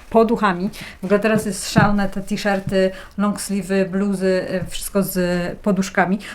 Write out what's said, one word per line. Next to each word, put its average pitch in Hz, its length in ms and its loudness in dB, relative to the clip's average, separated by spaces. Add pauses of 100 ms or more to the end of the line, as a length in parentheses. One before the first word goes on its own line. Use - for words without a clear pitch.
poduchami. 220 600 2 (320)
W 190 40 -6
ogóle 196 140 4
teraz 220 260 2
jest - 260 -6
szalone 208 380 4
te 190 120 -6
t-shirty, 190 680 0 (260)
long 202 200 0
sleeve'y, 190 520 -2
bluzy, 190 640 0
y, 175 160 -4
wszystko - 340 -2
z 180 540 -2
poduszkami. 190 640 0 (160)